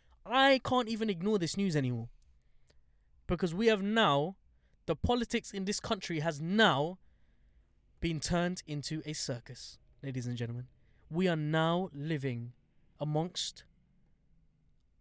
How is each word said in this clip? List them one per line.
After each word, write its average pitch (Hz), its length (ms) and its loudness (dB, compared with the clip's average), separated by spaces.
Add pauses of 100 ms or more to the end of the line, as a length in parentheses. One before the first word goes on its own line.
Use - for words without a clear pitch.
(260)
I 262 380 6
can't 247 240 2
even 220 220 -2
ignore 196 280 0
this 165 180 -2
news 190 200 0
anymore. 123 320 -2 (1160)
Because 170 280 0
we 220 140 2
have 208 140 4
now, 190 540 2 (500)
the 160 100 0
politics 233 540 0
in 196 140 -6
this 196 160 -2
country 180 400 -4
has 147 200 -2
now 175 580 4 (1040)
been 160 200 -2
turned 175 460 0
into 151 400 -6
a 151 60 -6
circus, - 680 -8 (240)
ladies 131 240 -6
and 123 100 -4
gentlemen. 120 300 -6 (440)
We 180 180 2
are 170 80 2
now 160 580 2
living 135 580 -4 (480)
amongst 151 640 -4 (1400)